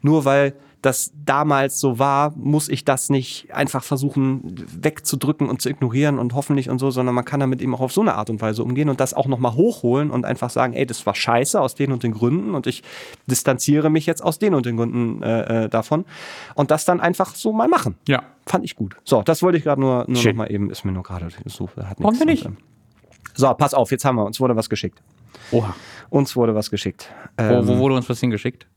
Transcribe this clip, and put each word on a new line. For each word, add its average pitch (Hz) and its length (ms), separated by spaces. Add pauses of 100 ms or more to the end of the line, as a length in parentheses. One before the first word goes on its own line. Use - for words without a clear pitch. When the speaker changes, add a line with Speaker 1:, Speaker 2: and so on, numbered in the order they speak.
Speaker 1:
nur 147 220
weil 139 300 (280)
das - 300 (120)
damals 139 560
so 127 180
war, 139 380
muss 147 320
ich - 160
das 131 240
nicht - 460
einfach 143 280
versuchen 135 720 (280)
wegzudrücken 147 680
und - 140
zu 127 80
ignorieren 139 480
und 120 160
hoffentlich 135 340
und 131 100
so, 135 120
sondern 123 240
man 123 100
kann 143 160
damit 131 220
eben 127 120
auch 117 60
auf 131 120
so 196 100
eine 147 140
Art 107 120
und 110 140
Weise 110 200
umgehen 131 280
und 131 100
das 131 140
auch 139 120
nochmal 120 280
hochholen 147 560
und 123 160
einfach 123 240
sagen, 123 240
ey, 131 100
das 120 220
war 101 80
scheiße 127 440
aus 131 160
den 139 160
und 123 120
den 117 100
Gründen 156 420
und 135 120
ich - 160 (440)
distanziere 147 600
mich 156 160
jetzt - 180
aus 165 160
den 208 140
und 131 140
den 117 100
Gründen, 117 460
äh, 113 420
äh, 107 60
davon 151 340 (500)
und 143 160
das 156 140
dann 175 160
einfach 175 340
so - 200
mal 226 140
machen.“ 330 260 (120)
Speaker 2:
Ja. 135 160 (220)
Speaker 1:
Fand - 220
ich - 100
gut. 101 280
So, 113 180
das 165 200
wollte 180 140
ich 147 80
grad 143 140
nur, 127 280
nur 123 140
Speaker 2:
Schön. 117 160
Speaker 1:
noch 110 80
mal 107 80
eben, 101 180
ist - 140
mir 98 80
nur 92 100
gerade 87 260 (180)
so, - 200 (120)
hat 98 200
Speaker 2:
Warum 214 140
Speaker 1:
nichts 247 60
Speaker 2:
denn 311 100
nicht? 311 180
Speaker 1:
mit, 98 120
ähm, - 60 (680)
so, 131 200
pass 147 180
auf, 131 180
jetzt 131 140
haben 127 120
wir, 107 100
uns 110 120
wurde 127 160
was 110 140
geschickt. - 320 (500)
Speaker 2:
Oha. 107 240 (360)
Speaker 1:
Uns 139 260
wurde 117 180
was 107 160
geschickt. - 380 (300)
Speaker 2:
Wo, 113 280
wo 123 60
Speaker 1:
Ähm, 123 60
Speaker 2:
wurde 135 160
uns 123 160
was 117 100
hingeschickt? 123 460 (100)